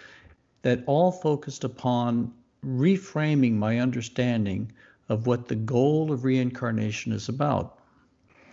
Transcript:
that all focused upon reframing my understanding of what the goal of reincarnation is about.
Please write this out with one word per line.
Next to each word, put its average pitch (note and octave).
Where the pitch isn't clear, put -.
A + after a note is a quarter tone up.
that B2
all D#3+
focused D3+
upon A#2+
reframing D3
my G#2+
understanding A#2
of A2+
what A#2+
the A#2+
goal C3+
of B2
reincarnation A#2+
is G#2+
about. -